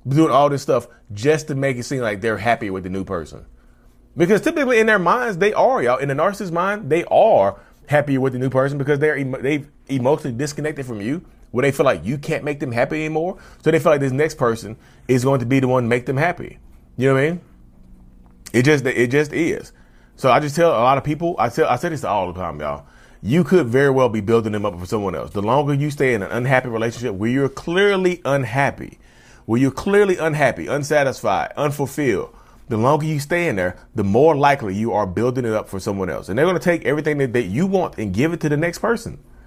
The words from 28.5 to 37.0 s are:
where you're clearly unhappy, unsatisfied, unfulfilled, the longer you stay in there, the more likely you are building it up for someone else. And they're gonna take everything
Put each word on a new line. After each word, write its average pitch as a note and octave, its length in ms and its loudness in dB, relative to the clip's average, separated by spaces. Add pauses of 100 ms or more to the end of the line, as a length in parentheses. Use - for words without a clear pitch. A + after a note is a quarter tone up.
where A#2 160 2
you're C3+ 80 4
clearly G3 480 2
unhappy, D3 480 0
unsatisfied, C3 920 0
unfulfilled, C#3 800 -2 (340)
the A2+ 80 -2
longer C#3+ 280 2
you D#3 140 -2
stay E3+ 300 -2
in A#2 60 -2
there, F2+ 220 -2 (160)
the G#2 100 -2
more B2+ 320 4
likely C#3 380 2
you G#2+ 200 -2
are G#2 120 0
building A#2+ 380 -2
it A2+ 100 -2
up G#2+ 140 -2
for G2 120 -8
someone F#2+ 300 -4
else. A1 200 -8
And G2 80 -2
they're D3+ 80 4
gonna F3+ 140 0
take E3+ 260 0
everything D3+ 320 0